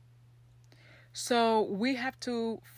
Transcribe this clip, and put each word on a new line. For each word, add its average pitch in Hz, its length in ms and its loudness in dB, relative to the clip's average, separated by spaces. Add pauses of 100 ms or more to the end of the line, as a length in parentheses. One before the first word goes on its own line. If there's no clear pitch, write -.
(1120)
So 226 500 2
we 233 340 -2
have 262 240 -6
to 226 420 -4 (160)